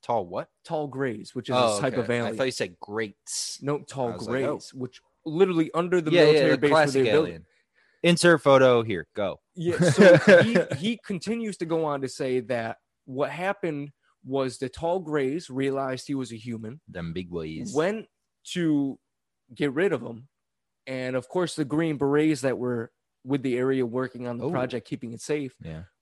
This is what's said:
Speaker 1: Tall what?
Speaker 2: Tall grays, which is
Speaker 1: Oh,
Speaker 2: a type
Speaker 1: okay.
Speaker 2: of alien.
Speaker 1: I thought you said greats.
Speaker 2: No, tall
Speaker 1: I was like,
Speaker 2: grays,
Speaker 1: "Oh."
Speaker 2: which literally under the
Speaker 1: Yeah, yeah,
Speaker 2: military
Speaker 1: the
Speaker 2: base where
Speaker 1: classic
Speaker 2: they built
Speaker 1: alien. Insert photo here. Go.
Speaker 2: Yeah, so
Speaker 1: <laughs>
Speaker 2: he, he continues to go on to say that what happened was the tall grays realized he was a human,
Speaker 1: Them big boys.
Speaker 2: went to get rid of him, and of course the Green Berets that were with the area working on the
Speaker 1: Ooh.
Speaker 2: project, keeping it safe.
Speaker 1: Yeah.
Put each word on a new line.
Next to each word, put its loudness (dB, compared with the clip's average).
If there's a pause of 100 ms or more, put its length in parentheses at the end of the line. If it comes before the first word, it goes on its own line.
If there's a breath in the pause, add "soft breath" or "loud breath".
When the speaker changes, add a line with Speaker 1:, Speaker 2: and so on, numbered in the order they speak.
Speaker 1:
Tall -2
what? -10 (140)
Speaker 2:
Tall -6
grays, -6
which -10
is -2
Speaker 1:
Oh, 4
Speaker 2:
a -2
type -2
Speaker 1:
okay. -2
Speaker 2:
of -4
alien. -2
Speaker 1:
I -10
thought -2
you -2
said -8
greats. -8
Speaker 2:
No, -2
tall -6
Speaker 1:
I -6
was -10
like, -2
Speaker 2:
grays, -6
Speaker 1:
"Oh." -14
Speaker 2:
which -12 (240)
literally 2
under 0
the -2
Speaker 1:
Yeah, 6
yeah, 8
Speaker 2:
military 6
Speaker 1:
the 2
Speaker 2:
base 2
where 6
Speaker 1:
classic 2
Speaker 2:
they 2
built 4
Speaker 1:
alien. -14 (560)
Insert 6
photo 8
here. -4
Go. -4 (140)
Speaker 2:
Yeah, -2
so 8
Speaker 1:
<laughs> 8
Speaker 2:
he, 2 (180)
he -4
continues -6
to -6
go -2
on -4
to -6
say -2
that -6 (260)
what -4
happened -6 (300)
was -4
the -6
tall -4
grays -4
realized -4
he -6
was -6
a -12
human, -12
Speaker 1:
Them -10
big -8
boys. -8
Speaker 2:
went -2 (440)
to -2 (560)
get -2
rid 0
of -4
him, -14 (580)
and -6
of -6
course -2
the -2
Green -2
Berets 2
that -2
were -4 (320)
with -2
the -2
area 0
working -6
on -6
the -10
Speaker 1:
Ooh. -4
Speaker 2:
project, -4
keeping -10
it -16
safe. -6
Speaker 1:
Yeah. -12 (180)